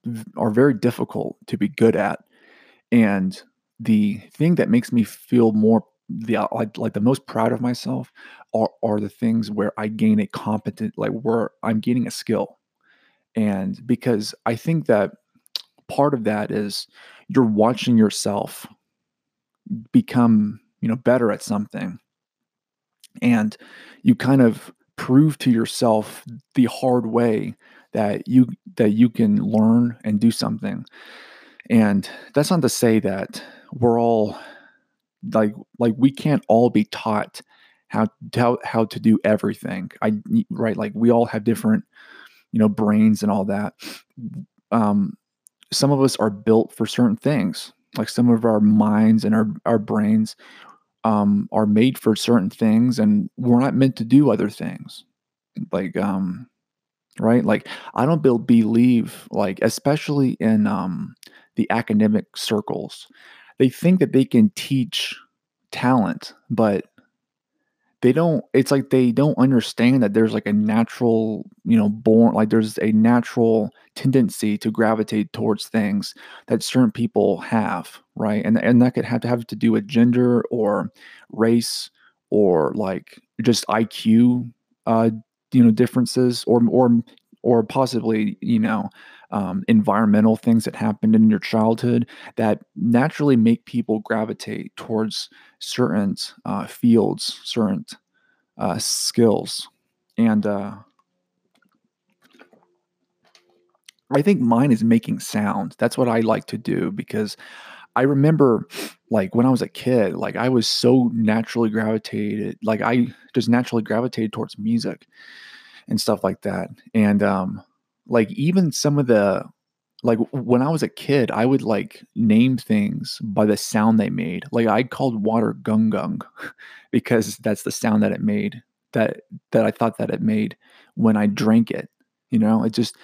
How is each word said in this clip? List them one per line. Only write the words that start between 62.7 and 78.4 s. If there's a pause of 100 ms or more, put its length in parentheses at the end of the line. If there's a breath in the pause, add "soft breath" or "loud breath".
they
think
that
they
can
teach (560)
talent, (160)
but (1160)
they
don't,
it's
like
they
don't
understand
that
there's,
like,
a
natural, (140)
you
know,
born,
like,
there's
a
natural (240 soft breath)
tendency
to
gravitate
towards
things (320 loud breath)
that
certain
people
have, (160)
right?